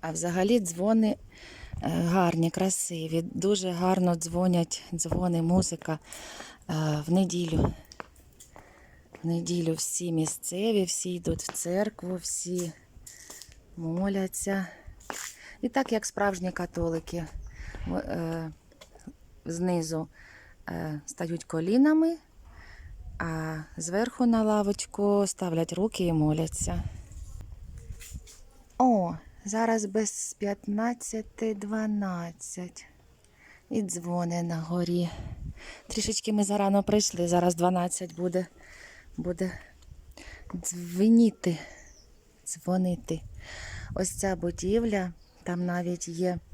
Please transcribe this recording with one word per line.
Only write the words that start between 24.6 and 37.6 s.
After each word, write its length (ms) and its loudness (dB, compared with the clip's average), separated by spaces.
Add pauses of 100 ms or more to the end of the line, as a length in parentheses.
ставлять 460 0
руки 320 0
і 80 4
моляться. 720 2 (2000)
О, 360 4 (300)
зараз 400 2
без 540 -2
п'ятнадцяти 1160 -2
дванадцять. 1300 -4 (840)
І 120 0
дзвони 600 -2
на 180 -2
горі. 480 0 (800)
Трішечки 440 -2
ми 120 6
зарано 380 4
прийшли, 460 2
зараз 260 6
дванадцять 600 0